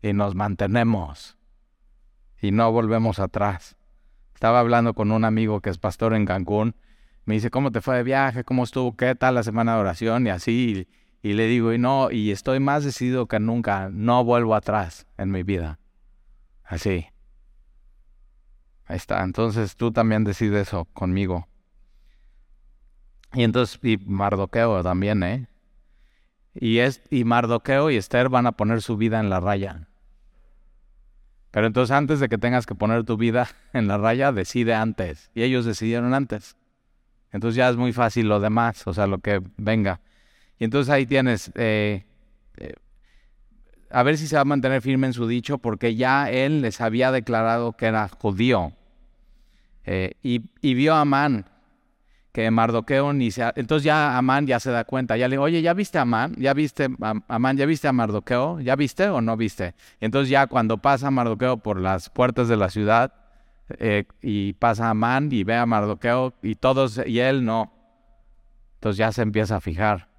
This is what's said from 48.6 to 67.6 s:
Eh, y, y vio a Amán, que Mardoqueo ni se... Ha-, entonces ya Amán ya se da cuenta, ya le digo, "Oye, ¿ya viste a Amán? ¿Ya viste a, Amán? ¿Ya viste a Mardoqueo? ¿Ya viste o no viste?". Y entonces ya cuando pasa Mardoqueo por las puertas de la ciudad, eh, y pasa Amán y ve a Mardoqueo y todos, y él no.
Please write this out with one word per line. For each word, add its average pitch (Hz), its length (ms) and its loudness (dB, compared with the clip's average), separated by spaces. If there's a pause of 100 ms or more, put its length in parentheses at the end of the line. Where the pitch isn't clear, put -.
Eh, 92 280 -4 (100)
y, 120 200 -2 (180)
y 131 140 2
vio 147 200 4
a 156 60 4
Amán, 139 460 2 (840)
que 113 180 0
Mardoqueo 117 600 2
ni 127 180 -2
se... 123 120 -6
Ha-, 120 140 -2
entonces 143 280 -2
ya 151 320 2
Amán 131 300 2
ya 123 120 0
se 135 120 -4
da 117 140 -2
cuenta, 127 320 -4
ya 123 120 0
le 131 60 -2
digo, 139 100 0
"Oye, 165 160 0
¿ya 170 140 2
viste 190 240 -2
a 143 40 2
Amán? 120 360 0
¿Ya 135 160 2
viste 143 340 -2 (120)
a, 107 140 -4 (140)
Amán? 127 300 0
¿Ya 139 80 2
viste 151 220 0
a 135 40 2
Mardoqueo? 123 680 0
¿Ya 127 140 0
viste 147 340 0
o 160 120 0
no 113 160 0
viste?". 98 380 -4 (260)
Y 107 60 -4
entonces 131 240 0
ya 135 160 4
cuando 113 320 0
pasa 139 320 0
Mardoqueo 123 480 0
por 104 200 -4
las 92 300 -2
puertas 123 400 0
de 113 80 4
la 95 140 2
ciudad, 110 420 2 (680)
eh, 104 260 0 (180)
y 101 320 -2
pasa 117 360 0
Amán 120 400 0
y 107 140 0
ve 110 120 0
a 120 100 0
Mardoqueo 117 760 0
y 107 120 -4
todos, 131 520 0
y 120 140 0
él 131 240 2
no. 113 280 -2 (1000)